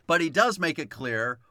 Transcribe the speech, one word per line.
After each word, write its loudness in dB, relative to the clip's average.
But 4
he 0
does 2
make -2
it -8
clear -4